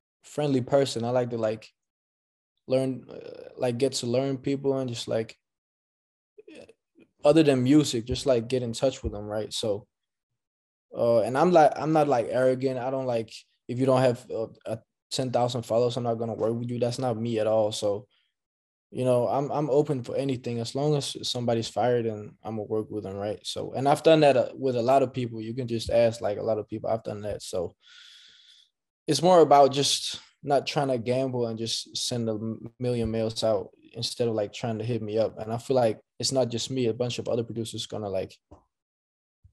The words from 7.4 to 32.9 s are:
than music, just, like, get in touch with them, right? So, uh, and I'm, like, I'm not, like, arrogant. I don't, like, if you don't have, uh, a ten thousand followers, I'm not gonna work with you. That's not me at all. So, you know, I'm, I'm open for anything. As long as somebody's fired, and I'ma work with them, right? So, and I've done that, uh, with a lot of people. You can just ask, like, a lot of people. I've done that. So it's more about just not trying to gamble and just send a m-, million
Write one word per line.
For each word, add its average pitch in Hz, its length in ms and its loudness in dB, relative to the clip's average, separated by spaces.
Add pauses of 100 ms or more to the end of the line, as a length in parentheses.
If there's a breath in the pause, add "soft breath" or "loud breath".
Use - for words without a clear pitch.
than 135 200 4
music, 131 420 4
just, 127 220 -6
like, 120 220 2
get 127 140 -2
in 117 120 -6
touch 131 280 -2
with 113 100 -4
them, 104 120 -10
right? 104 280 -6
So, 107 340 -4 (1120)
uh, 117 240 4
and 120 180 0
I'm, 175 140 4
like, 156 240 8
I'm 151 160 -2
not, 151 160 4
like, 120 200 2
arrogant. 131 500 0
I 123 120 -6
don't, 135 160 -4
like, 117 260 -4 (360)
if 123 100 -6
you 127 80 2
don't 131 160 6
have, 123 280 2
uh, 107 180 -4 (180)
a 117 140 -8 (300)
ten 131 200 -4
thousand 120 320 0
followers, 120 340 0
I'm 120 80 -4
not 117 100 0
gonna 113 200 -6
work 107 200 0
with 120 160 -6
you. 120 80 -6
That's 120 200 -2
not 127 180 -2
me 113 220 -2
at 107 80 2
all. 110 260 2
So, 104 340 -2 (840)
you 127 140 -4
know, 123 240 4
I'm, 131 220 -2
I'm 143 200 -2
open 143 320 0
for - 140 -8
anything. 127 440 -4
As 117 140 -8
long 147 220 0
as 135 200 -6 (120)
somebody's 117 400 -2
fired, 120 380 0
and 104 280 -8 (100)
I'ma 110 180 -6
work 107 280 -4
with 104 140 -8
them, 98 120 -10
right? 101 300 -6
So, 104 260 -8
and 131 160 -2
I've 147 140 4
done 160 180 8
that, 143 160 8
uh, 113 180 2
with 131 220 -2
a 117 60 0
lot 131 200 6
of 123 120 0
people. 117 260 -6
You 110 140 -8
can 127 140 -6
just 117 220 -4
ask, 117 300 4
like, 101 180 -2
a 98 40 -6
lot 107 160 0
of 104 100 -8
people. 107 220 -6
I've 113 140 -2
done 104 180 -8
that. 104 200 -8
So 90 340 -6 (1300 soft breath)
it's 143 160 0
more 180 180 8
about 139 320 8
just - 480 -2 (220 loud breath)
not 139 240 0
trying 143 220 -2
to 127 100 0
gamble 123 480 -2
and 113 120 -6
just - 380 -6
send 117 320 -4
a 110 40 -2
m-, 110 460 -8
million 123 320 -2